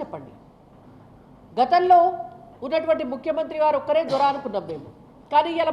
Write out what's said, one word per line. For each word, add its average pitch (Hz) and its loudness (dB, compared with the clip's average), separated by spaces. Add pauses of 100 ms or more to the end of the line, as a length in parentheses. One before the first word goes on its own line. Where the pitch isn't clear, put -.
చెప్పండి? 147 -14 (1300)
గతంలో 349 6 (640)
ఉన్నటువంటి 320 -2
ముఖ్యమంత్రి 311 -6
గారు 302 2
ఒక్కరే 302 0 (120)
దొర 269 0 (100)
అనుకున్నాం 208 -6
మేము, 151 -12 (440)
కానీ 311 4
ఇవాళ 320 0